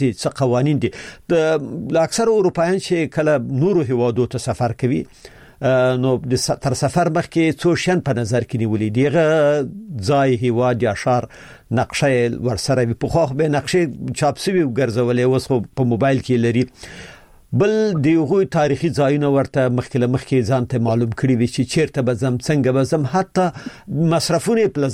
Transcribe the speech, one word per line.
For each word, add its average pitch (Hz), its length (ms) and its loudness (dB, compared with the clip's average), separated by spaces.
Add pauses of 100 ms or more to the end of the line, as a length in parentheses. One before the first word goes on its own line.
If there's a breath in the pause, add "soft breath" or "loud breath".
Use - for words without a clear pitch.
دي، 123 80 2
څه - 160 -6 (140)
قوانین 131 360 2
دي. 113 120 -2 (400 loud breath)
د، 170 40 2 (640)
له 165 120 4
اکثره 226 300 2
اروپایان 180 400 2
چې 165 400 -2
کله 151 200 2 (260)
نورو 180 260 2
هیوادو 120 360 2
ته - 200 -6
سفر 117 260 -2 (120)
کوي، 131 180 0
اه، - 960 -2 (100)
نو 131 100 2
د 127 180 -4 (120)
س-، 139 180 -2
تر 131 160 0
سفر 165 380 0
مخکې 160 420 0
څو 175 240 2
شیان 180 240 0
په 120 140 -2
نظر 117 260 0
کې - 160 -6
نیولي 107 320 -2
دي. 131 120 2
هغه 151 600 2 (400)
ځای، 135 380 2
هیواد 120 420 0
یا 101 60 -2 (100)
ښار 123 260 0 (480 loud breath)
نقشه 131 300 -2
یې 120 400 0
ورسره 127 400 0
وي. 117 60 -2
پخوا 160 340 0
خو 127 60 -6
به 151 100 0
یې 156 120 0
نقشې 143 600 -2
چاپ 147 260 0
سوي 185 200 2
وګرځولې، 123 600 0
اوس 127 220 2
خو 131 100 0 (200)
په 135 80 0
موبایل 123 360 2
کې 127 240 0
لري. 117 200 2 (960 loud breath)
بل 214 120 4 (320)
د - 20 4 (140)
هغوی 185 340 2
تاریخي 151 340 0 (100)
ځایونه 143 360 2
ورته 131 340 0
مخکې 123 340 -2
له 123 120 2
مخکې 131 340 0
ځان 127 220 0
ته 120 160 0
معلوم 117 340 0
کړي 131 160 2
وي 120 120 2
چې - 140 -2 (100)
چیرته 147 360 0
به 127 140 0
ځم، 131 120 0 (120)
څنګه 139 300 2
به 135 140 2
ځم. 156 220 0
حتی 185 340 0 (680 loud breath)
مصرفونه 175 480 0
یې 208 120 2
په 147 60 -2
له 139 140 0